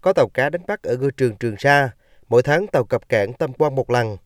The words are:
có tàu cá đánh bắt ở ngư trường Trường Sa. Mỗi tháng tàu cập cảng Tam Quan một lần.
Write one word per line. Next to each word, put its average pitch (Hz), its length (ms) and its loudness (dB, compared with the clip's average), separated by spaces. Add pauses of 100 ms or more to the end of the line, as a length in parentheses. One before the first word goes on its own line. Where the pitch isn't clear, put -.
có 190 120 2
tàu 131 200 2
cá 135 160 0
đánh 175 180 -6
bắt 208 160 -6
ở 120 140 -2
ngư 135 140 -2
trường 120 240 -2
Trường 113 220 -6
Sa. 139 320 4 (400)
Mỗi 120 140 4
tháng 170 240 0
tàu 131 160 0
cập - 260 -4
cảng 110 240 0
Tam 135 200 -4
Quan 147 220 -4
một 127 140 -2
lần. 113 360 -2